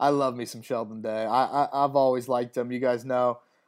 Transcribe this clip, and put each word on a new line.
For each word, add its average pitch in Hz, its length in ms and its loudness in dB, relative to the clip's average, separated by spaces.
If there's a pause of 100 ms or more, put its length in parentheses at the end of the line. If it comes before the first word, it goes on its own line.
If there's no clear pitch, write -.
I 139 80 4
love 139 260 2
me 120 120 -8
some 113 160 -14
Sheldon 110 380 -6
Day. 110 240 -4
I, 117 200 2
I, 139 400 0
I've 139 100 0
always 127 340 2
liked 123 280 -2
him. 123 160 -4
You 123 80 -4
guys 123 240 0
know 123 340 0 (300)